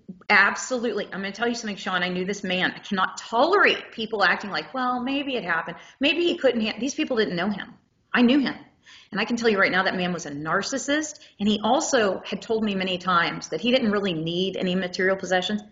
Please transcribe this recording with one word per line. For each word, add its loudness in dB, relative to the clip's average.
absolutely. 2
I'm -10
gonna -6
tell -2
you 0
something, -8
Sean. -2
I -2
knew -2
this -6
man. 0
I -14
cannot -2
tolerate 2
people -4
acting 2
like, -6
"Well, -2
maybe -4
it -4
happened. -4
Maybe 2
he 2
couldn't 2
ha-," -2
these -4
people -2
didn't 2
know 0
him. -6
I 4
knew 8
him. 0
And -4
I 0
can -2
tell 2
you 4
right 4
now, 4
that 0
man 0
was -6
a -10
narcissist. -2
And 0
he 2
also 2
had -8
told -2
me -2
many -2
times 0
that -6
he 0
didn't 4
really 0
need -2
any 0
material 0
possessions. -2